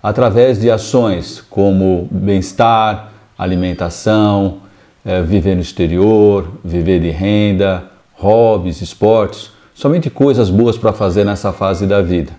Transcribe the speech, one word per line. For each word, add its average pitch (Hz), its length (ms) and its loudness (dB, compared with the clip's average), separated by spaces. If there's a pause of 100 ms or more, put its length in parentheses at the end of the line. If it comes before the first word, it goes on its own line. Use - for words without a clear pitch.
através 117 580 2
de 117 120 2
ações 107 760 -2
como 95 640 0
bem-estar, 107 1000 0 (240)
alimentação, 92 1200 -2 (460)
eh, 92 180 -2
viver 92 340 0
no 90 60 -2
exterior, 95 880 2 (140)
viver 87 360 0
de 82 100 -2
renda, 98 760 0 (280)
hobbies, 104 680 0
esportes, 104 680 -2 (240)
somente 156 360 -2
coisas 131 400 2
boas 113 280 2
pra 113 160 0
fazer 98 320 0
nessa 101 260 -4
fase 95 360 -2
da 101 140 2
vida. 85 380 -2